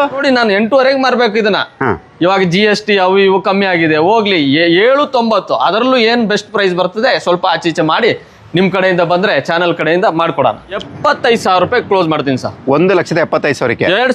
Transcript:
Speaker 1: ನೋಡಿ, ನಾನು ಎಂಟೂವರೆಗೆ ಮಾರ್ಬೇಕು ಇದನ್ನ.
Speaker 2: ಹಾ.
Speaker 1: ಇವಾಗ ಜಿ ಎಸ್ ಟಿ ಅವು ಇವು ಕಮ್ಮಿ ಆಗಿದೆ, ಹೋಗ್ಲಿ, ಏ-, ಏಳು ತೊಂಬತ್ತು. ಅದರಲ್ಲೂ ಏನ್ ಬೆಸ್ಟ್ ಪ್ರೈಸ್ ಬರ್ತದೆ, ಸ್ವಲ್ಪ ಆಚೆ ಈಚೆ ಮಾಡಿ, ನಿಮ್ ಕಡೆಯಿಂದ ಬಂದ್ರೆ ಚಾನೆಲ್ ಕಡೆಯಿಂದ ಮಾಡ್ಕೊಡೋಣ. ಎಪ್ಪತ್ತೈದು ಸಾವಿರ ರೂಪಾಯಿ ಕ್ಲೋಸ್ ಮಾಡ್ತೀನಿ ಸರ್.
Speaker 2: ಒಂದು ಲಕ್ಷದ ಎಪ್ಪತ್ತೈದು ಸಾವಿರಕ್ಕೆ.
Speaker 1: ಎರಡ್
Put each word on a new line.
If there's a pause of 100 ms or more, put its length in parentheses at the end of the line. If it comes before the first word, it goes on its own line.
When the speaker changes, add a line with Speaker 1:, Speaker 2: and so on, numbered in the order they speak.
(160)
Speaker 1:
ನೋಡಿ, (100)
ನಾನು
ಎಂಟೂವರೆಗೆ
ಮಾರ್ಬೇಕು
ಇದನ್ನ. (220)
Speaker 2:
ಹಾ. (360)
Speaker 1:
ಇವಾಗ (120)
ಜಿ (120)
ಎಸ್
ಟಿ (120)
ಅವು (140)
ಇವು
ಕಮ್ಮಿ
ಆಗಿದೆ, (120)
ಹೋಗ್ಲಿ, (180)
ಏ-, (140)
ಏಳು (140)
ತೊಂಬತ್ತು. (100)
ಅದರಲ್ಲೂ (140)
ಏನ್ (120)
ಬೆಸ್ಟ್
ಪ್ರೈಸ್
ಬರ್ತದೆ, (140)
ಸ್ವಲ್ಪ (100)
ಆಚೆ
ಈಚೆ (100)
ಮಾಡಿ, (440)
ನಿಮ್
ಕಡೆಯಿಂದ (100)
ಬಂದ್ರೆ (140)
ಚಾನೆಲ್
ಕಡೆಯಿಂದ (120)
ಮಾಡ್ಕೊಡೋಣ. (200)
ಎಪ್ಪತ್ತೈದು
ಸಾವಿರ
ರೂಪಾಯಿ
ಕ್ಲೋಸ್
ಮಾಡ್ತೀನಿ
ಸರ್. (220)
Speaker 2:
ಒಂದು
ಲಕ್ಷದ
ಎಪ್ಪತ್ತೈದು
ಸಾವಿರಕ್ಕೆ.
Speaker 1:
ಎರಡ್